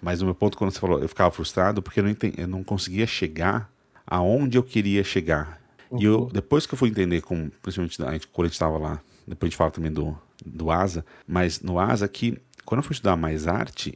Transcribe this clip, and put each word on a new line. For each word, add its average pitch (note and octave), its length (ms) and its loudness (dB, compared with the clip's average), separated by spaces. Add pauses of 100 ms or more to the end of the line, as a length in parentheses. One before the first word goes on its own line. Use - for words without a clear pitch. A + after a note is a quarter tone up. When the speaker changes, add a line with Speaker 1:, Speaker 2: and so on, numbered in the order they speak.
Speaker 1:
Mas F2 220 -2
o - 20 0
meu F2+ 100 2
ponto, G#2 220 0
quando F#2+ 160 0
você - 80 -10
falou, F2 200 2
eu D#2 80 -2
ficava F2+ 220 4
frustrado F#2+ 520 0
porque - 180 -4
eu G2 40 2
não G2+ 60 2
enten-, G#2+ 260 -2
eu F2 120 -6
não F#2 160 -6
conseguia G2 420 -2
chegar F#2 640 -2 (360)
aonde A#2+ 520 2
eu B2 60 4
queria G2+ 400 2
chegar. D#2+ 560 0 (380)
E G#2 60 2
eu, A2 180 6
Speaker 2:
Uhum. B2 60 -4
Speaker 1:
depois B2 380 2
que - 80 -6
eu B2 40 -8
fui B2+ 100 4
entender, F2+ 340 2
com, D#2+ 260 -4 (140)
principalmente F2+ 380 -6
da, C2+ 100 -4
a - 40 -2
gente, D#2+ 140 -6
quando F2 180 0
a - 20 2
gente - 100 -4
tava D#2+ 200 0
lá, D#2 220 -4 (260)
depois F2 220 -4
a - 20 0
gente - 60 -10
fala D#2+ 140 4
também D#2+ 220 -4
do, D2+ 240 -4 (280)
do D#2+ 260 -6
asa, E2+ 340 0 (220)
mas F2 340 0
no F2+ 200 -2
asa G#2 280 2
que, - 300 -4 (260)
quando A#2 140 -2
eu D3+ 60 -2
fui - 100 -6
estudar F#2+ 220 2
mais D#2+ 320 -2
arte, - 480 -4